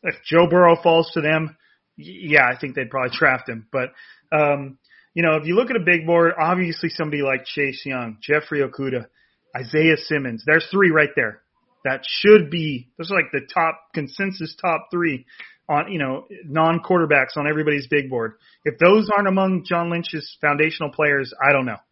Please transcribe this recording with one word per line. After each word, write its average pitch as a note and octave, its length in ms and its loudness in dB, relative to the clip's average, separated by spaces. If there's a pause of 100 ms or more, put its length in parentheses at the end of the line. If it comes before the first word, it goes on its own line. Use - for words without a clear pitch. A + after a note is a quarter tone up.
if E3+ 200 -4
Joe E3+ 240 4
Burrow F3 280 6
falls E3 380 2
to E3 80 -2
them, D#3 360 -2 (400)
y-, D3 80 -20
yeah, D3+ 420 2
I B2 120 -2
think C3+ 160 -10
they'd B2+ 140 -6
probably B2+ 280 -4
draft C3 320 0
him. A2+ 220 -12
But, C3 180 -4 (420)
um, C#3+ 460 0 (380)
you E3 80 -2
know, D#3 140 2
if D3 100 -6
you E3+ 80 0
look A#3+ 160 0
at B3 40 -4
a F#3+ 80 -2
big E3+ 220 2
board, E3+ 340 4
obviously E3+ 500 -2
somebody D3 340 -6
like C3 220 -2
Chase C#3 380 -6
Young, A#2+ 380 -8
Jeffrey D3 380 -2
Okudah, C3 480 -4 (500)
Isaiah D#3 400 2
Simmons, B2+ 480 -6
there's D#3+ 240 2
three F#3+ 220 4
right D3+ 240 2
there. A2+ 260 -2 (440)
That C3+ 200 -4
should G3+ 460 6
be, D3+ 460 -6
those E3 120 -12
are, G3 60 -4
like, E3 160 -2
the C#3 200 -6
top, E3 280 0 (140)
consensus E3+ 680 -8
top D#3+ 320 -4
three E3+ 340 -4 (440)
on, D3 220 -2
you F3+ 60 -6
know, C3+ 300 -6 (160)
non-quarterbacks D#3+ 960 2
on D3 100 -2
everybody's D3+ 400 -2
big C#3 220 -2
board. A2+ 240 -4 (320)
If - 140 -4
those G3 360 4
aren't G3+ 140 2
among F#3+ 360 0
John E3+ 240 -2
Lynch's E3+ 520 -8
foundational D3+ 500 0
players, C#3+ 500 0
I C#3 120 4
don't C3 120 2
know. A2 120 -6 (140)